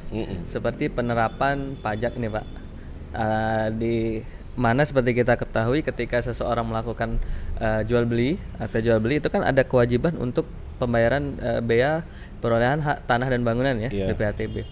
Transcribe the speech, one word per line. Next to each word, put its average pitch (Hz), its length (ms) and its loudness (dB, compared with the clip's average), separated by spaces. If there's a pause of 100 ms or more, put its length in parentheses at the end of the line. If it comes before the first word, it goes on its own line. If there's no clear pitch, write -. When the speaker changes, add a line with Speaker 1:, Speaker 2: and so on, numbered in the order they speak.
(140)
Speaker 1:
Mm-mm. 98 320 -4
Speaker 2:
Seperti 117 480 -4
penerapan 127 880 0
pajak 117 400 -4
nih, 113 80 -2
Pak. 104 160 -4 (680)
Eh, 110 560 0 (140)
di 117 160 0 (560)
mana 123 320 4
seperti 127 320 2
kita 120 240 6
ketahui 123 400 0
ketika 120 400 -2
seseorang 117 480 -2
melakukan, 113 480 -2 (400)
eh, 110 320 2
jual 120 160 4
beli 120 320 2 (240)
atau 117 160 -4
jual 113 240 4
beli 120 160 2
itu 156 160 0
kan 202 80 2
ada 135 240 4
kewajiban 123 560 4
untuk 127 240 -2 (320)
pembayaran, 127 640 2
eh, 117 240 0
bea 131 400 2 (400)
perolehan 120 320 4
hak 147 320 -2
tanah 123 160 2
dan 127 160 2
bangunan 120 400 2
ya, 113 80 -4
Speaker 1:
Iya. 101 240 -2
Speaker 2:
B 85 80 -2
P - 0 -
H 104 160 2
T - 80 -4
B. 107 100 -6 (160)